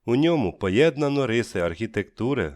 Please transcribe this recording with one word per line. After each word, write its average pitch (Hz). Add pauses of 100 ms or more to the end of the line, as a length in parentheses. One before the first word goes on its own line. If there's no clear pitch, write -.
У 120
ньому 147
поєднано 139
риси 110
архітектури, 95